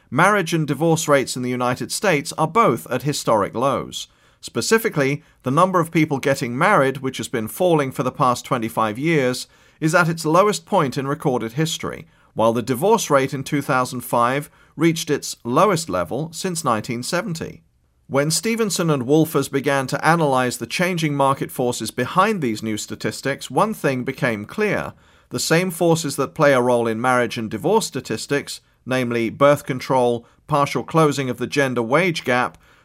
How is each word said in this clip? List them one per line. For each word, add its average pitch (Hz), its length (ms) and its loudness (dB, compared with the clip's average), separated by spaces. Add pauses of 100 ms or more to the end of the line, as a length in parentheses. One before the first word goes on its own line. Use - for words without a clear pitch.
marriage 175 440 2
and 156 140 0
divorce 156 400 0
rates 139 300 2
in 127 60 -4
the 123 60 -4
United 123 420 -2
States - 480 0
are 156 80 2
both 165 440 2
at 123 120 -2
historic 117 500 0
lows. 104 540 -4 (340)
Specifically, 147 840 0 (200)
the 127 80 -2
number 185 280 4
of 165 120 0
people 151 260 2
getting 127 400 -2
married, 147 400 2
which 131 200 -6
has 113 100 -6
been 110 200 -4
falling 156 440 0
for - 100 -4
the 123 100 -2
past 127 340 0
twenty-five 113 520 -2
years, 135 500 0 (320)
is 156 140 0
at 175 160 4
its 165 160 -4
lowest 185 400 4
point 156 320 0
in 135 100 -4
recorded 123 460 -2
history, 139 540 -4 (260)
while 113 180 4
the 117 120 0
divorce 160 480 2
rate 135 220 4
in 135 100 -6
two 143 180 -2
thousand 127 400 -2
five 127 480 0 (260)
reached 160 360 0
its - 320 -4
lowest 165 440 2
level 98 460 -4
since 180 300 -6
nineteen 117 400 -2
seventy. 175 580 -6 (460)
When 143 240 0
Stevenson 214 580 0
and 139 140 0
Wolfers 147 440 2
began 139 400 0
to 135 180 -4
analyze 139 520 2
the 120 100 -8
changing 165 480 -2
market 139 340 0
forces 120 400 -4
behind 185 520 0
these 110 200 -2
new 107 160 -4
statistics, - 720 -6
one 190 240 0
thing 131 300 -2
became 117 400 -4
clear. 135 500 -4 (360)
The 127 100 -6
same 180 320 0
forces 165 460 0
that 135 180 -4
play 143 180 6
a 127 80 4
role 120 240 4
in 113 160 -2
marriage 123 380 0
and 110 100 -6
divorce 160 380 0
statistics, - 720 -6 (260)
namely 120 460 -2
birth 139 340 4
control, 123 600 0 (200)
partial 143 360 0
closing 143 460 2
of 120 80 -6
the 120 100 -4
gender 131 340 0
wage 156 420 0
gap, 123 340 0 (280)